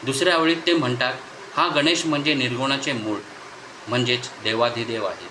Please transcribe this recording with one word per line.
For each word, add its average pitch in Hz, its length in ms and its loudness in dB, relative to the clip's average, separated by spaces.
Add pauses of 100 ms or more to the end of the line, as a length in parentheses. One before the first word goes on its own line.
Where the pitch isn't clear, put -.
दुसऱ्या 143 340 4
ओळीत 165 200 4 (100)
ते 170 60 4
म्हणतात, 127 400 2 (440)
"हा 160 100 4
गणेश 151 380 2
म्हणजे 151 280 2
निर्गुणाचे 135 580 0
मूळ, 107 260 -2 (720)
म्हणजेच 123 420 0 (140)
देवाधिदेव 113 640 0
आहे." 90 260 -6